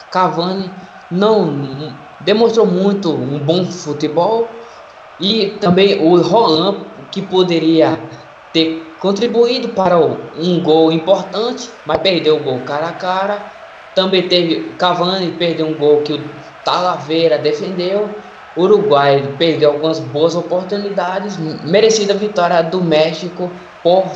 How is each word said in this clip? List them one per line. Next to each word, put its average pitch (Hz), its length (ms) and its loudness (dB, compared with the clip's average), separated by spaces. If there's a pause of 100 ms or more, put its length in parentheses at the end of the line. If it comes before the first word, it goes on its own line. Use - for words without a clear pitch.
(100)
Cavani 185 640 -2 (380)
não, 202 360 2
não 139 460 -6 (280)
demonstrou 220 440 2
muito 190 460 0
um 139 280 -4
bom 165 280 0
futebol. 170 840 -2 (720)
E 208 400 -2
também 190 400 4
o 165 220 4
Roland, 180 640 2 (240)
que 196 100 -8
poderia 165 760 2 (540)
ter 160 360 -2 (120)
contribuído 233 720 0
para 180 280 2
o, 131 180 2 (220)
um 170 240 0
gol 160 300 4
importante, 190 760 -2 (160)
mas 156 140 -2
perdeu 156 380 2
o 143 60 -2
gol 127 180 -4
cara 143 280 -4
a 170 40 -8
cara. 190 460 -4 (560)
Também 190 340 2
teve 170 500 0
Cavani, 180 540 0
perdeu 160 340 -2
um 156 80 -2
gol 147 280 4
que 151 120 -4
o - 100 -6 (400)
Talavera 160 720 0
defendeu. 180 720 -2 (460)
O 165 80 0
Uruguai 143 600 4 (160)
perdeu 151 320 2
algumas 156 280 -2
boas 151 360 0
oportunidades, 190 1000 -4 (280)
merecida 202 500 2
vitória 180 480 0
do 165 200 -2
México 165 680 0 (320)
por 185 220 4 (120)